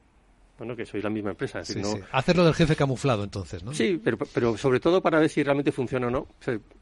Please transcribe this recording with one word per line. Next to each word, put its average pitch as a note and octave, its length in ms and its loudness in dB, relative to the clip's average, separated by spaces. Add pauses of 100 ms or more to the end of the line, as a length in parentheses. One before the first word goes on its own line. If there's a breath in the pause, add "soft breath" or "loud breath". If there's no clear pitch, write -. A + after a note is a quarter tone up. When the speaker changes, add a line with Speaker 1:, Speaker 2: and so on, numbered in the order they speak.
(580)
Speaker 1:
Bueno, A#2+ 160 -10
que A2 120 -10
sois G2+ 180 -8
la G#2 60 -2
misma G#2 220 -4
empresa, - 280 -8
es E2 80 -12
decir, - 160 -6
Speaker 2:
Sí, G#2 60 -2
Speaker 1:
no G#2+ 80 -4
Speaker 2:
sí. F#2+ 40 -12 (100)
Hacerlo E3+ 300 4
del D#3+ 120 6
jefe D#3 220 4
camuflado, C3 480 0
entonces, F#2+ 380 -10
¿no? A#2+ 120 -12
Speaker 1:
Sí, G3 280 0
pero, - 140 0
pero A#2 400 0
sobre B2+ 240 2
todo F3 220 4
para D#3+ 180 4
ver D#3 80 4
si D3+ 140 0
realmente C#3+ 280 2
funciona B2+ 360 -2
o A#2+ 40 -2
no. B2+ 100 -2
O - 200 -14
sea, A#2+ 180 -4 (240)